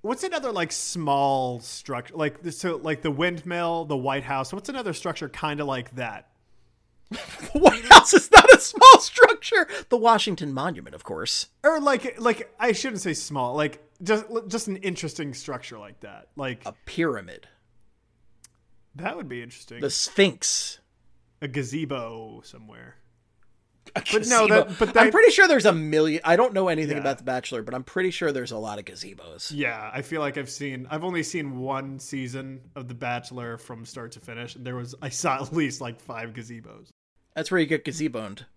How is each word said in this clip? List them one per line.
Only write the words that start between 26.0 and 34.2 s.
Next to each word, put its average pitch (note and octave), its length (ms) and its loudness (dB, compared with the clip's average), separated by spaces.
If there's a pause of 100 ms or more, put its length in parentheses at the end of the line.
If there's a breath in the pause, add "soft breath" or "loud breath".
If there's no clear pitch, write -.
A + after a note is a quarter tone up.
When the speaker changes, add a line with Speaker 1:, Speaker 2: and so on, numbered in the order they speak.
Speaker 2:
I E3 120 4
don't A#3 160 2
know F#3+ 160 -2
anything D#3 280 -2
Speaker 1:
Yeah. C#3 60 -6
Speaker 2:
about C#3 160 -4
The B2 60 -20
Bachelor, B2+ 380 -8
but A2+ 100 -12
I'm C3 120 -10
pretty F#3 260 -4
sure E3 220 -4
there's B2+ 200 -8
a A2 60 -10
lot G#2+ 220 -10
of F#2 40 -20
gazebos. F2+ 680 -18
Speaker 1:
Yeah, A#2 400 -8
I C3+ 80 -10
feel D#3+ 180 -10
like C#3+ 160 -6
I've C3 140 -12
seen, C3 400 -14
I've D#3 140 -10
only F3 180 -6
seen C#3+ 380 -10
one C3+ 400 -10
season C3+ 600 -14 (140)
of C3 140 -16
The B2+ 60 -16
Bachelor A#2+ 600 -10
from A#2 300 -18
start A#2 260 -18
to B2 80 -20